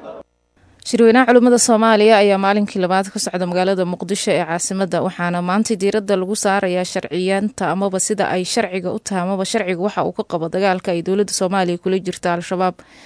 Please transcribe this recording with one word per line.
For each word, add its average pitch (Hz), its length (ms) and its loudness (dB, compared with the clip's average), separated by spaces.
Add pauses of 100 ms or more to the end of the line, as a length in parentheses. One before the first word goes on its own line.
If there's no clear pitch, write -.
(840)
Shirweynaha 233 400 4
culummada 240 320 6
Soomaaliya 220 600 4
ayaa 202 200 4
maalinkii 202 440 0
labaad 185 260 0
ka 202 120 -8
socda 180 280 -4
magaalada 185 380 0
Muqdisho 180 460 -4
ee 165 120 2
caasimadda, 175 580 -2
waxaana 175 400 -2
maanta 208 380 0
diiradda 196 400 0
lagu 185 160 -4
saarayaa 190 480 0
sharciyeenta 185 880 -2
amaba 190 280 -2
sida 190 280 -2
ay 185 160 -2
sharciga 185 480 -4
u 214 80 -6
tahay 190 240 -4
amaba 190 220 -2
sharciga 185 340 -2
waxa 190 240 -2
uu 165 80 -2
ka 165 160 -6
qabo 165 240 -4
dagaalka 185 400 0
ay 170 100 -2
dowladda 190 320 0
Soomaaliya 180 460 0
kula 190 240 0
jirto - 260 -6
Al-Shabaab. 175 460 -2 (300)